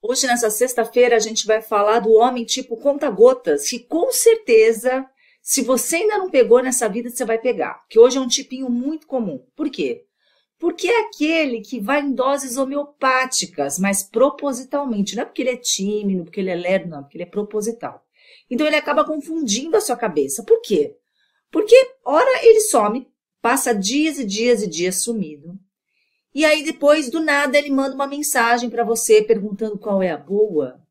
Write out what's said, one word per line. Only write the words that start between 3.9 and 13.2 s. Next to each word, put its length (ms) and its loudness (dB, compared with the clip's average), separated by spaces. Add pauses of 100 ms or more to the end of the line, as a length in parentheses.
certeza, 960 2 (360)
se 200 -2
você 360 0
ainda 200 0
não 120 -4
pegou 340 6
nessa 240 -2
vida, 220 -6
você 160 -6
vai 120 0
pegar. 520 -4
Que 100 4
hoje 180 8
é 40 -2
um 60 -4
tipinho 420 -6
muito 360 -4
comum. 380 -6 (100)
Por 160 -6
quê? 360 -6 (520)
Porque 300 -4
é 140 2
aquele 580 -2
que 220 -10
vai 180 0
em 140 -4
doses 420 -4
homeopáticas, 1200 -4